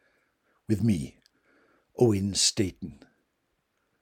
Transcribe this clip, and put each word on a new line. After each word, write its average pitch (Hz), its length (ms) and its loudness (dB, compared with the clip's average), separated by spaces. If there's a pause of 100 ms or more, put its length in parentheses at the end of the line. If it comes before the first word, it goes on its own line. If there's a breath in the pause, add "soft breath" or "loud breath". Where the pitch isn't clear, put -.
(680)
with 104 140 0
me, 85 360 -2 (800)
Owen 101 380 2
Staten. - 680 -4 (960)